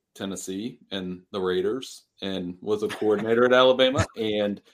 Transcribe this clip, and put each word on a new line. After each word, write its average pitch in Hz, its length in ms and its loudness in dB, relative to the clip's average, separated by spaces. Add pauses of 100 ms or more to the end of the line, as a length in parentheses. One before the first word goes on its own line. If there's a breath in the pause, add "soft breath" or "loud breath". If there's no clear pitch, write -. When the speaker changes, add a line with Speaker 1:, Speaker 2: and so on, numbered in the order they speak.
(160)
Speaker 1:
Tennessee 98 640 -10 (120)
and 92 300 -8 (100)
the 104 80 -6
Raiders 92 640 -4 (180)
and 92 380 -8
was 104 240 -4
a 98 60 -4
coordinator 110 560 2
at 123 80 4
Alabama 131 580 4
Speaker 2:
<laughs> - 60 -20
Speaker 1:
and 104 440 -2 (120)